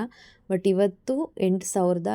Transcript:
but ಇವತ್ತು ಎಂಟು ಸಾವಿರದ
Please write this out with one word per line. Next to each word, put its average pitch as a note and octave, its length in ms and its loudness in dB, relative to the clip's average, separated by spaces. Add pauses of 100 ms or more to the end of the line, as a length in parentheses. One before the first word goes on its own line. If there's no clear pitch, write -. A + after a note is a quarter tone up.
(500)
but F#3+ 200 0
ಇವತ್ತು G3+ 680 0
ಎಂಟು F#3 280 0
ಸಾವಿರದ F3+ 500 0